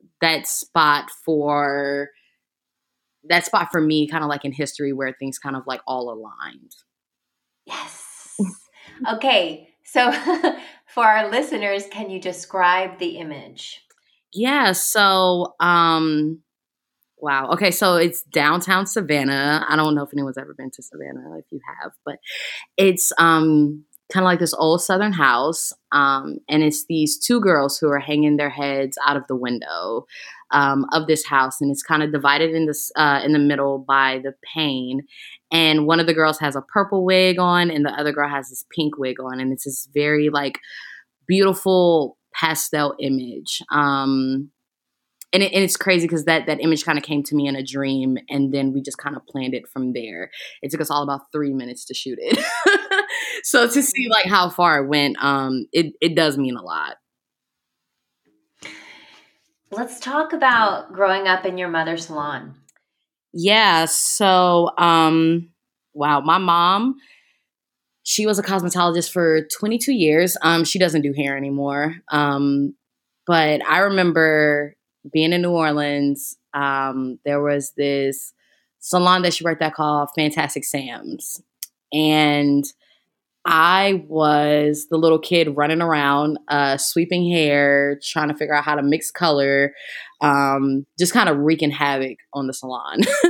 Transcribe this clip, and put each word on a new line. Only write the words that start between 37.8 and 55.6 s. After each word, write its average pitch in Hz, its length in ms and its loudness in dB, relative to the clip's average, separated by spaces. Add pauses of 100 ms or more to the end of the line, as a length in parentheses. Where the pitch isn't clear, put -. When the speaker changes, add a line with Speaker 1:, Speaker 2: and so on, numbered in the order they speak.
Speaker 1:
the 143 140 -2
other 147 140 -2
girl 143 160 -2
has 139 220 -8
this - 140 -14 (120)
pink 147 220 -2
wig 131 220 -4
on. 127 200 -8
And 131 120 -2
it's 131 120 -8
this 135 300 -10
very, 151 340 2
like, 143 300 -2 (680)
beautiful 185 920 2 (160)
pastel 147 640 -2
image. 131 680 -6
Um, 135 800 0 (800)
and 202 100 4
it, 196 100 0
and 196 120 2
it's 180 120 -2
crazy 175 300 2
'cause 160 200 -2
that, 160 200 2
that 151 140 -2
image 160 240 0
kinda 151 160 -2
came 147 240 -2
to 147 100 -6
me 143 140 0
in 139 80 -4
a 135 80 -8
dream, 135 540 -2 (100)
and 139 240 -2
then 135 200 0
we 139 100 -4
just 139 200 -12
kinda 143 260 -8
planned 131 260 -6
it 120 140 -10
from 127 240 -6
there. 107 380 -10 (320)
It 139 80 -10
took 151 100 -6
us 151 100 -4
all 147 120 0
about 139 300 -8
three 147 200 -4
minutes 123 340 -10
to 131 80 -14
shoot 127 260 -10
it. - 180 0 (280)
<laughs> 392 340 2 (420)
So 240 260 2
to 262 140 0
see, 262 260 -2
Speaker 2:
Mm. - 20 -6
Speaker 1:
like, 220 160 4
how 185 220 2
far 165 340 2
it 135 60 -4
went, 143 340 0
um, 135 500 -2